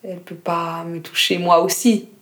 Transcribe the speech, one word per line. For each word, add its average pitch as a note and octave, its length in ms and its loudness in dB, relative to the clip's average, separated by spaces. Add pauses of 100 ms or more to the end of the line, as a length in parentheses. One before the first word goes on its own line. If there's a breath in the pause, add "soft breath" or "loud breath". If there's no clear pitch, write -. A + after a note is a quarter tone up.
elle F3+ 160 -12
peut F3 140 -18
pas E3 500 -6
me E3+ 160 -10
toucher - 380 -2
moi F3 240 4
aussi ? - 480 2 (120)